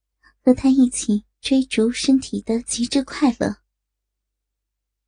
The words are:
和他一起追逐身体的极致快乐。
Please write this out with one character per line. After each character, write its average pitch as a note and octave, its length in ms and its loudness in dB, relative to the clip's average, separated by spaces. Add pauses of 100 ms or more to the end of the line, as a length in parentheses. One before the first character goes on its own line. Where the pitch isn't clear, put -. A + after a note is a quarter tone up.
(400)
和 B3+ 120 4
他 C4 160 0
一 C4 220 4
起 - 340 -2 (160)
追 C4+ 240 0
逐 A3+ 280 0
身 C4+ 260 2
体 G3+ 240 -6
的 A3+ 200 -4
极 - 220 -6
致 C4+ 200 -2
快 - 340 0
乐。 - 200 -4 (1500)